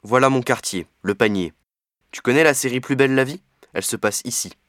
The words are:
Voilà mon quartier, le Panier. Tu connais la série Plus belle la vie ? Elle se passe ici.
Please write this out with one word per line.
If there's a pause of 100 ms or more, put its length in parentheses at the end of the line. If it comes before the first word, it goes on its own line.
Voilà
mon
quartier, (140)
le
Panier. (580)
Tu
connais
la
série
Plus
belle
la
vie ? (320)
Elle
se
passe
ici. (160)